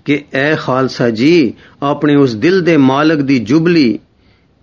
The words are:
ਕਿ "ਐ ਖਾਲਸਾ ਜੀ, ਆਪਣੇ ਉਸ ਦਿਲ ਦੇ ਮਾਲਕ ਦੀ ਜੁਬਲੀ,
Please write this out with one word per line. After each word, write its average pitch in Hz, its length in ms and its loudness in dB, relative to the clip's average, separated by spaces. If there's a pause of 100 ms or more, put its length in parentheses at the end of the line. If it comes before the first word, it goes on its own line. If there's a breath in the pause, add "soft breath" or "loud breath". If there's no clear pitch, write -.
ਕਿ 147 280 -2
"ਐ 147 220 -2
ਖਾਲਸਾ 131 540 -2
ਜੀ, 120 440 2 (300 soft breath)
ਆਪਣੇ 147 320 -2
ਉਸ 135 200 2
ਦਿਲ 175 260 0
ਦੇ 160 160 0
ਮਾਲਕ 143 400 2
ਦੀ 135 220 -2
ਜੁਬਲੀ, 151 600 0 (640)